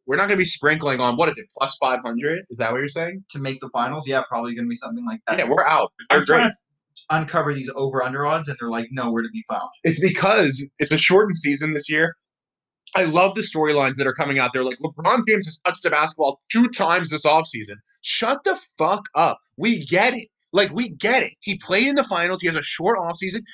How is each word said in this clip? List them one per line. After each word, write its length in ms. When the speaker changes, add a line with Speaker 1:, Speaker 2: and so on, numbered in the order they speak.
Speaker 1:
we're 100
not 120
gonna 80
be 80
sprinkling 560
on, 160
what 140
is 80
it, 80
plus 240
five 240
hundred? 460
Is 80
that 120
what 100
you're 100
saying? 400
Speaker 2:
To 80
make 220
the 120
finals? 340
Yeah, 220
probably 260
gonna 140
be 60
something 320
like 200
that. 120
Speaker 1:
Yeah, 100
we're 160
out. 280
They're 80
Speaker 2:
I'm 80
trying 160
Speaker 1:
great. 80
Speaker 2:
to 540
uncover 380
these 200
over-under 520
odds, 220
and 120
they're, 80
like, 240
nowhere 300
to 100
be 160
found. 220
Speaker 1:
It's 180
because 640
it's 140
a 60
shortened 380
season 360
this 160
year. 260
I 100
love 300
the 60
storylines 540
that 120
are 60
coming 260
out 140
there. 100
Like, 160
LeBron 480
James 200
has 180
touched 180
the 80
basketball 520
two 140
times 420
this 160
offseason. 520
Shut 420
the 120
fuck 360
up. 240
We 300
get 280
it. 140
Like, 200
we 180
get 340
it. 160
He 260
played 220
in 80
the 80
finals. 360
He 60
has 80
a 80
short 340
offseason. 440